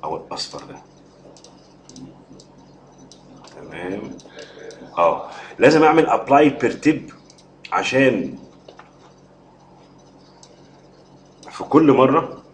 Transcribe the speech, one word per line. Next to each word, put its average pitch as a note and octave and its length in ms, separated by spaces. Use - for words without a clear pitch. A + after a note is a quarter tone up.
او D#2+ 120
الاصفر - 500
ده. C#2+ 100
تمام، F2 460
اه، E2+ 320
لازم D3+ 240
اعمل D#3 220
ابلاي C#3 440
بير B2 220
تيب - 400
عشان A2 640
في - 120
كل D3+ 280
مره C3+ 520